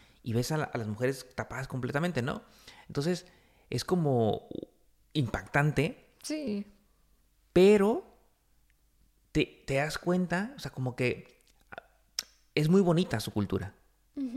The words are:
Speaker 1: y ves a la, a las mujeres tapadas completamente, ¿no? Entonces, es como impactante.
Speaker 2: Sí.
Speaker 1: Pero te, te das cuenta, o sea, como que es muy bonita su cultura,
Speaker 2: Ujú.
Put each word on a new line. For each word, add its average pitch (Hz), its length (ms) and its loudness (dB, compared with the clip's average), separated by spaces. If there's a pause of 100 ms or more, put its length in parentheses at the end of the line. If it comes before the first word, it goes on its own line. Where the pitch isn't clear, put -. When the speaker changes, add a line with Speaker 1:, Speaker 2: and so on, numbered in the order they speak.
(220)
Speaker 1:
y 120 120 -4
ves 120 180 0
a 156 60 0
la, 147 80 -2
a - 120 -6
las 110 100 -6
mujeres 123 460 -4
tapadas 120 340 -8
completamente, 135 540 -4
¿no? 131 220 -6 (440)
Entonces, 165 380 -2 (460)
es 123 120 -4
como 135 640 2 (640)
impactante. 143 920 0 (160)
Speaker 2:
Sí. 262 460 -6 (840)
Speaker 1:
Pero 208 520 6 (1300)
te, - 340 -2
te 135 100 -4
das 147 220 -2
cuenta, 180 580 -2
o 220 40 -18
sea, - 120 -12
como 127 240 -6
que - 460 -4 (1120)
es 151 160 2
muy 190 120 8
bonita 170 380 2
su 104 120 -8
cultura, 95 420 -2 (420)
Speaker 2:
Ujú. 269 220 -6